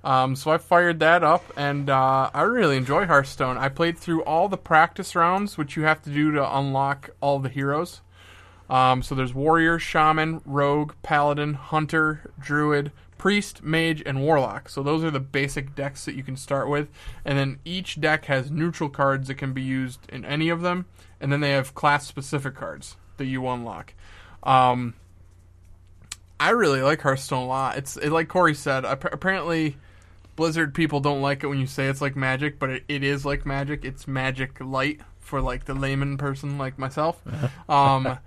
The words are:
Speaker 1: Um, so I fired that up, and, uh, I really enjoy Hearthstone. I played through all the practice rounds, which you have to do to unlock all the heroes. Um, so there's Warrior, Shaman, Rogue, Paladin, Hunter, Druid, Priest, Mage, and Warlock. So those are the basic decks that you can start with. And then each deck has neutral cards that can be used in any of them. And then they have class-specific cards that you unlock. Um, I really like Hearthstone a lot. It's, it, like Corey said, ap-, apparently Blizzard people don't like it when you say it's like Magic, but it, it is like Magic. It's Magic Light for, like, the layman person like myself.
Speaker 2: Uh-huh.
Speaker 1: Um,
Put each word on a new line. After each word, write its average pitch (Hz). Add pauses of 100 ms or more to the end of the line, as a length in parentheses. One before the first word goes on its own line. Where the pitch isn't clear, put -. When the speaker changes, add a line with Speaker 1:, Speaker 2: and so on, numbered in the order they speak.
Speaker 1:
Um, 131
so 156
I 160
fired 170
that 165
up, 165 (140)
and, 143
uh, 131
I 147
really 196
enjoy 143
Hearthstone. 135
I 131
played 170
through 165
all 165
the 190
practice -
rounds, 185
which 147
you 156
have 156
to 147
do 147
to 143
unlock 139 (100)
all 143
the 131
heroes. 139 (720)
Um, 127
so 135
there's 127
Warrior, 160
Shaman, 156
Rogue, 143
Paladin, 147
Hunter, 156
Druid, 147 (260)
Priest, 202
Mage, 160
and 135
Warlock. 135
So 139
those 156
are 160
the 139
basic 139
decks 139
that -
you 139
can 131
start 135
with. 147 (380)
And 143
then 135
each 180
deck 156
has 135
neutral 165
cards 135
that 135
can 139
be 131
used 131
in 131
any 156
of 170
them. 180 (340)
And 139
then 147
they 143
have 135
class-specific 139
cards - (220)
that 139
you 131
unlock. 117 (480)
Um, 123 (1500)
I 156
really 160
like 139
Hearthstone 135
a 127
lot. 131
It's, -
it, 147
like 160
Corey 170
said, 135
ap-, 131
apparently 160 (580)
Blizzard 160
people 151
don't 143
like 139
it 147
when 139
you 131
say 135
it's 135
like 139
Magic, 135
but 135
it, 131
it 143
is 139
like 143
Magic. 139
It's 123
Magic 131
Light 135 (180)
for, 135
like, 127
the 139
layman 139
person 139
like 131
myself. 147
Speaker 2:
Uh-huh. -
Speaker 1:
Um, 135